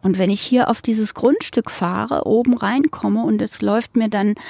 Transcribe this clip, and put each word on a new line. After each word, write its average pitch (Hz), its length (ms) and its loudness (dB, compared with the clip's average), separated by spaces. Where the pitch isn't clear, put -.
Und 185 160 2
wenn 190 120 2
ich 202 120 -2
hier 247 260 2
auf 214 140 -2
dieses 220 320 -2
Grundstück - 560 0
fahre, 196 560 -2
oben 240 280 4
reinkomme 226 720 0
und 220 160 0
es - 220 -6
läuft 208 340 -2
mir 220 140 2
dann 208 240 0